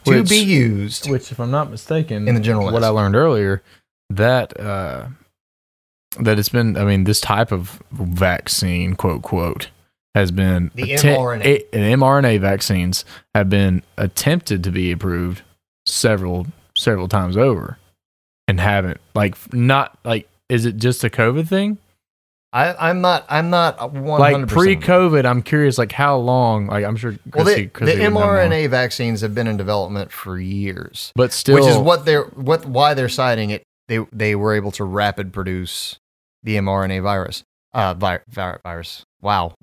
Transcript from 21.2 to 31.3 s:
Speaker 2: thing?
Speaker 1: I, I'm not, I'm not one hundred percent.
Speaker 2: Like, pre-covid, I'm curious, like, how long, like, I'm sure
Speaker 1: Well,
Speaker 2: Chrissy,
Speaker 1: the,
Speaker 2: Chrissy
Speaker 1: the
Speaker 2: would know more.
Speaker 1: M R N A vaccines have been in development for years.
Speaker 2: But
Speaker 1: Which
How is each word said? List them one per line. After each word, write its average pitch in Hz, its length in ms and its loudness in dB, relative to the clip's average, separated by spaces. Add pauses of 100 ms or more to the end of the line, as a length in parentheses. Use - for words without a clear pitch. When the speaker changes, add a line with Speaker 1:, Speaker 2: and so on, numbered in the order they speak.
Speaker 2:
thing? 202 280 -2 (760)
Speaker 1:
I, 165 360 -2
I'm 180 140 -2
not, 180 260 0
I'm 165 220 -2
not 165 420 -2
one 143 260 -4
hundred 143 300 4
percent. 175 180 4
Speaker 2:
Like, 190 140 2
pre-covid, 175 460 4
I'm 123 160 2
curious, 147 340 2
like, 113 160 0
how 143 240 2
long, 120 520 2
like, 104 180 -2
I'm 110 100 -2
sure 117 140 -6 (240)
Speaker 1:
Well, 156 100 2
Speaker 2:
Chrissy, 202 200 2
Speaker 1:
the, - 40 -12
Speaker 2:
Chrissy - 280 0
Speaker 1:
the 226 80 0
Speaker 2:
would - 0 -
know 208 60 2 (100)
more. - 20 2
Speaker 1:
M 202 80 2
R 196 100 2
N 170 120 2
A 156 160 0
vaccines 120 520 -2
have 107 140 -4
been 117 120 -2
in 107 120 -2
development 98 520 -4
for 92 280 -12
years. 92 760 -8
Speaker 2:
But 123 100 4
Speaker 1:
Which 123 80 -4